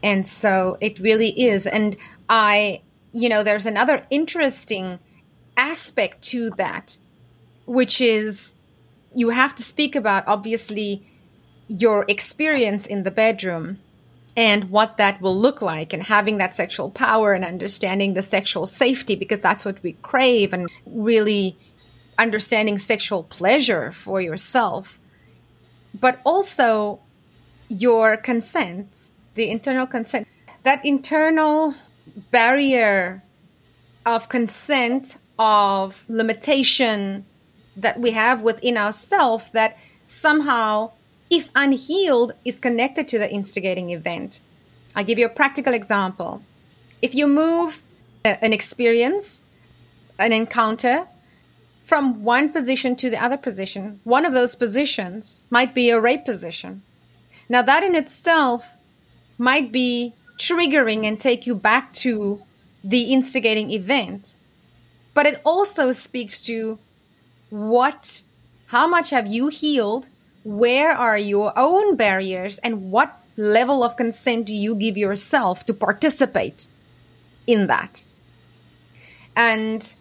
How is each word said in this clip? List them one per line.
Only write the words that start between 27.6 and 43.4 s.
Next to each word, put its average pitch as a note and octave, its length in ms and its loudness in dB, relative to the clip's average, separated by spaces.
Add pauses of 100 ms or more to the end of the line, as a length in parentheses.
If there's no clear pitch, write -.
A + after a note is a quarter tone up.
your A3 480 4
consent, A3 920 -6 (260)
the G#3+ 160 -2
internal B3+ 360 -2
consent, A#3 400 -6 (360)
that C4+ 220 2
internal D4+ 880 2 (560)
barrier A3+ 920 2 (840)
of A3+ 240 -2
consent, B3 880 -2 (220)
of G3+ 680 2
limitation A3 1160 0 (520)
that G3+ 240 -2
we A#3+ 120 2
have A3+ 300 2
within A#3 360 0
ourselves A3+ 720 0
that A3 260 0 (300)
somehow, A#3 840 0 (380)
if E4+ 260 2
unhealed, C#4 800 2 (120)
is B3 140 -6
connected C4 500 -2
to A#3 100 -2
the G#3 120 -2
instigating F#3 600 -6